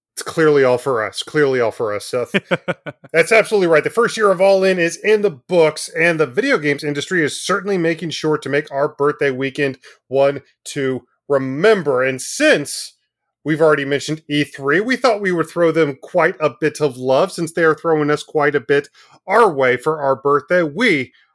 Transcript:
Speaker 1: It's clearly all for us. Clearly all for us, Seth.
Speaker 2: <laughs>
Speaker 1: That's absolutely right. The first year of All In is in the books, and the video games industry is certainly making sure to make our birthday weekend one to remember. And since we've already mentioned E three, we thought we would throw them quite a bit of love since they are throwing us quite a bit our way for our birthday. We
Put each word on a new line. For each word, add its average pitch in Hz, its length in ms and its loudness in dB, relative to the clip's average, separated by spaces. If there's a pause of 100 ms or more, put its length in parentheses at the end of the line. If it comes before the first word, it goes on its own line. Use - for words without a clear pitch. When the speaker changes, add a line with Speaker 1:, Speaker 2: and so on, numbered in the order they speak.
(160)
Speaker 1:
It's - 60 -12
clearly 151 400 0
all 127 160 4
for 120 260 -4
us. - 200 -10
Clearly 135 360 0
all 113 120 0
for 107 200 -4
us, 101 140 -8
Seth. 123 300 -4 (400)
Speaker 2:
<laughs> - 360 -18
Speaker 1:
That's 160 200 0
absolutely 208 340 2
right. 156 160 4
The 147 80 -4
first 226 260 0
year 208 140 2
of 180 100 0
All 196 220 4
In 190 160 0
is 165 180 -2
in 208 260 0
the 202 80 0
books, 156 580 0
and 165 320 0
the 151 60 2
video 220 300 -2
games 147 280 -2
industry 147 400 -4
is - 200 -6
certainly 190 340 -4
making 165 320 -2
sure 151 280 -2
to 147 100 -8
make 143 220 -2
our 143 240 -2
birthday 143 380 -2
weekend 135 440 -4 (300)
one 139 360 0 (240)
to 131 380 -4 (240)
remember. 139 760 0
And 131 180 -2
since - 720 -2 (480)
we've 147 160 -2
already 151 240 4
mentioned 143 440 -4
E 147 160 0
three, 143 340 -2
we 240 160 0
thought 233 260 0
we 190 120 -2
would 165 180 -2
throw 170 220 2
them 147 280 0
quite 175 380 0
a 151 120 0 (100)
bit 147 200 -2
of 139 160 -2
love 131 360 0
since 165 200 -6
they 170 120 0
are 156 100 4
throwing 156 340 0
us 147 140 -2
quite 147 320 0
a 143 60 0
bit 143 300 0 (360)
our 208 260 4
way 131 240 2
for 156 240 -4
our 135 140 2
birthday. 143 480 0
We 156 500 0 (220)